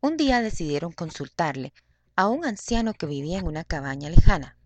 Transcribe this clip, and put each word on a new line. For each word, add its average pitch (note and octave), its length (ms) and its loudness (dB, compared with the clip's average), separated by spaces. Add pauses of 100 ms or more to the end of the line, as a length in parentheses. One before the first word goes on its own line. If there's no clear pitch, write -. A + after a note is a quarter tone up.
un D#4 160 0
día C4+ 240 2
decidieron E3 520 -4
consultarle C#3+ 800 -6 (400)
a F#3+ 140 2
un D4 160 -2
anciano A3+ 500 -2
que - 120 -8
vivía D3 340 -6
en F3 80 -4
una D#3 160 -8
cabaña C#3+ 460 -8
lejana F3 560 6